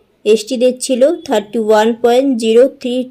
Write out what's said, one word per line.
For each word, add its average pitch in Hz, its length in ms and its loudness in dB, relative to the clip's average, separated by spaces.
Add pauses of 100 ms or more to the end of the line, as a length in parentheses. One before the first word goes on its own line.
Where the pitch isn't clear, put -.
(260)
এসটিদের 226 540 0
ছিল 247 220 -2 (240)
থার্টি 226 340 -4
ওয়ান 214 360 2
পয়েন্ট 240 340 0 (100)
জিরো 226 240 4 (140)
থ্রি 247 180 -6 (160)